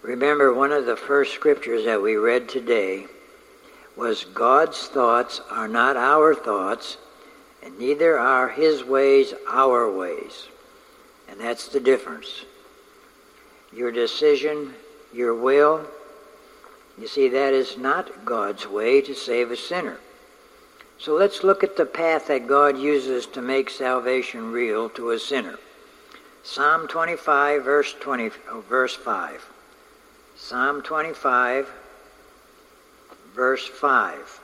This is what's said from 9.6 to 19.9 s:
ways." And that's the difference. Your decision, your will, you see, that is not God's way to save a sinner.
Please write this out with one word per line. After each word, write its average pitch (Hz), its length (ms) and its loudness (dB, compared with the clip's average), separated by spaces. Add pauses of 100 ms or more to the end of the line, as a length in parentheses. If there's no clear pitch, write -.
ways." 92 560 -8 (800)
And 101 100 -20
that's 117 300 -8
the 139 140 -2
difference. 120 640 0 (1300)
Your 120 180 -4
decision, 143 840 0 (380)
your 117 240 -2
will, 147 500 4 (1120)
you 110 100 -14
see, 139 200 2
that 139 260 2
is 127 240 0
not 135 460 -4
God's 104 420 -4
way 110 360 4
to 139 120 -8
save 120 380 -2
a 120 60 -6
sinner. 175 400 -8 (1000)